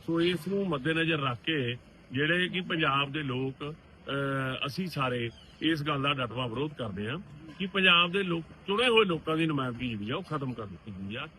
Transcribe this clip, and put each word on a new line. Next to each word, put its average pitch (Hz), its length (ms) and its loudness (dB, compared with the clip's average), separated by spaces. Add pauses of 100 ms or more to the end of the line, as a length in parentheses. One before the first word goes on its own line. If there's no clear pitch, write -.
ਸੋ 165 140 2
ਇਸ 175 280 2
ਨੂੰ 196 200 0
ਮੱਦੇਨਜ਼ਰ 160 520 0
ਰੱਖ 127 240 -2
ਕੇ 131 320 0 (360)
ਜਿਹੜੇ 151 360 2
ਕਿ 180 120 -2
ਪੰਜਾਬ 147 520 0
ਦੇ 156 100 -4
ਲੋਕ, 135 520 -4
ਅਹ, 135 920 -4
ਅਸੀਂ 180 200 -4
ਸਾਰੇ 123 440 -2 (320)
ਇਸ 156 200 2
ਗੱਲ 143 200 0
ਦਾ 143 120 2
ਡਟਵਾ 127 320 -2
ਵਿਰੋਧ 131 260 -2
ਕਰਦੇ 104 360 -4
ਹਾਂ 143 100 -4 (400)
ਕਿ 190 80 -2
ਪੰਜਾਬ 180 460 6
ਦੇ 196 100 2
ਲੋਕ, 170 220 0 (220)
ਚੁਣੇ 214 220 4
ਹੋਏ 220 160 8
ਲੋਕਾਂ 160 320 0
ਦੀ 160 100 2
ਨੁਮਾਇੰਦਗੀ 127 420 0
ਜਿਹੜੀ 107 220 -4
ਆ, 139 60 -2
ਉਹ 196 60 -4
ਖਤਮ 143 300 -4
ਕਰ 113 140 -8
ਦਿੱਤੀ 92 260 -12
ਗਈ 98 240 -8
ਆ। 143 100 -8 (120)